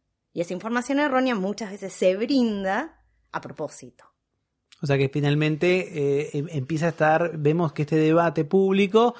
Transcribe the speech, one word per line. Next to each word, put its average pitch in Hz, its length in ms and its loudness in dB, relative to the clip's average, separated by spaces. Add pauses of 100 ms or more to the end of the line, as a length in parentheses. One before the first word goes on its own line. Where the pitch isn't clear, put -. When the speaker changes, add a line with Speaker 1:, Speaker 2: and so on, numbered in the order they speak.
(320)
Speaker 1:
Y 165 100 -6
esa 170 120 -6
información 240 460 -2
errónea 262 340 0
muchas 196 380 -4
veces 196 200 -10
se 185 240 2
brinda 226 880 -2 (300)
a - 80 -6
propósito. - 640 -14 (760)
Speaker 2:
O 160 60 -6
sea 139 100 2
que 135 120 2
finalmente, 151 1160 0
eh, 151 120 -10
em-, 147 160 -4
empieza 156 360 -2
a 165 40 2
estar, 160 460 2
vemos 156 360 2
que 156 100 -4
este 156 140 0
debate 160 480 2
público 196 760 4